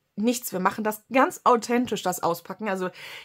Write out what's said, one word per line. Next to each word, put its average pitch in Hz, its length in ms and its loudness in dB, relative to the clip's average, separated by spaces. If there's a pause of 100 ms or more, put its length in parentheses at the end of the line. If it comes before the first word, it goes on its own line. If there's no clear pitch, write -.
(160)
nichts. 233 360 -2
Wir 185 80 -4
machen 196 240 -2
das 214 280 -4
ganz 269 320 2
authentisch, 240 600 2
das 180 200 -2
Auspacken. 170 460 -4
Also 185 200 -2 (340)